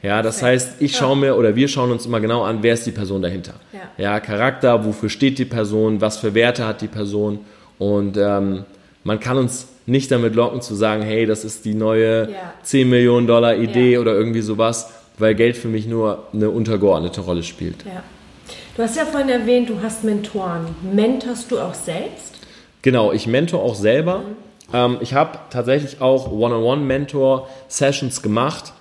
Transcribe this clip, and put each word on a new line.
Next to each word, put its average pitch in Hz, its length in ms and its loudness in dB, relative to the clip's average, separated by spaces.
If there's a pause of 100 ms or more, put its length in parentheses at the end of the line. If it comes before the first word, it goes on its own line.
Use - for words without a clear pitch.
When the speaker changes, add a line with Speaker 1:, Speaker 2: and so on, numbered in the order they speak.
Speaker 1:
Ja, 104 180 0
das 110 200 -2
Speaker 2:
Perfekt. 127 300 2
Speaker 1:
heißt, - 120 -4
ich 143 100 0
Speaker 2:
Ja. - 60 -2
Speaker 1:
schaue 135 180 2
mir 135 200 2
oder 110 200 4
wir 135 100 4
schauen 135 240 0
uns 113 160 -2
immer 117 140 -2
genau 113 220 0
an, 110 180 -2
wer 117 140 4
ist 113 120 -6
die 117 40 -4
Person 98 320 -4
dahinter. 90 320 -6 (180)
Speaker 2:
Ja. 190 80 -18 (160)
Speaker 1:
Ja, 104 240 -2
Charakter, 113 640 2
wofür 107 240 -4
steht 135 300 0
die 123 80 0
Person, 110 560 0
was 107 160 -2
für 107 160 -2
Werte 120 320 2
hat 110 160 -6
die 110 60 -8
Person 104 500 -4 (400)
und, 101 400 0
ähm, 101 460 0 (380)
man 107 160 -2
kann 127 200 -2
uns - 280 -4 (200)
nicht 131 240 0
damit 117 240 2
locken 120 260 0
zu 110 140 -10
sagen, 107 280 0
hey, 110 220 0
das 107 200 -2
ist 110 200 -12
die 107 100 -4
neue 110 560 2
Speaker 2:
Ja. 95 220 -12 (100)
Speaker 1:
zehn 127 280 2
Millionen 123 360 6
Dollar 117 300 6
Idee 120 380 4
Speaker 2:
Ja. 120 60 2
Speaker 1:
oder 117 120 2
irgendwie 113 300 0
sowas, 113 480 -2 (280)
weil 110 160 4
Geld 117 220 2
für - 120 -8
mich 110 180 -4
nur 113 380 -2 (100)
eine 107 160 2
untergeordnete 98 720 0
Rolle 87 200 -2
spielt. 82 440 -10
Speaker 2:
Ja. 180 160 -12 (760)
Du 226 60 -2
hast 226 140 -2
ja 311 100 -2
vorhin 277 240 -2
erwähnt, 240 400 2
du 196 120 -6
hast 220 220 -6
Mentoren. 190 640 -4 (260)
Mentorst 240 580 0
du 240 100 0
auch 170 140 -6
selbst? - 600 -10 (480)
Speaker 1:
Genau, 117 300 4
ich 107 140 -2
mentor 139 360 0
auch 117 140 0
selber. 147 420 2
Speaker 2:
Mhm. 202 60 -8 (500)
Speaker 1:
Ähm, 123 260 2
ich 120 140 -6
hab - 360 0
tatsächlich 143 520 -2
auch 131 280 2 (840)
One-on-One-Mentor-Sessions 135 1080 -2
gemacht 120 580 -2